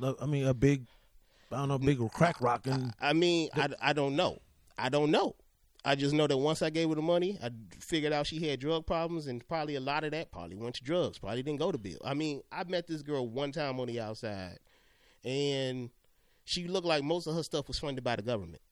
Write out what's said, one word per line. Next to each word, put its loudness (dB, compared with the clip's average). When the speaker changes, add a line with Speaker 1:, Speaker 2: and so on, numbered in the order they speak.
Speaker 1:
uh, 0
I -4
mean, 2
a 6
big, 6
I -4
don't -2
know, 2
big 4
crack 4
rock 2
and 0
Speaker 2:
I, 2
I 4
mean, 4
Speaker 1:
the 0
Speaker 2:
I, 2
I 4
don't 2
know. 2
I -2
don't 4
know. 2
I 4
just 2
know 6
that 4
once 2
I 0
gave 2
her 2
the -2
money, 2
I -4
figured 0
out 2
she -4
had -2
drug -2
problems, -2
and -8
probably -4
a -2
lot -2
of -2
that -6
probably -12
went -8
to -10
drugs. 0
Probably -4
didn't -4
go 0
to -2
Bill. -8
I -4
mean, -2
I -8
met -4
this -6
girl -2
one -2
time -4
on -2
the -4
outside, -8
and -2
she -4
looked 0
like 4
most 0
of -2
her 0
stuff -4
was -6
funded -4
by 2
the -6
government. -4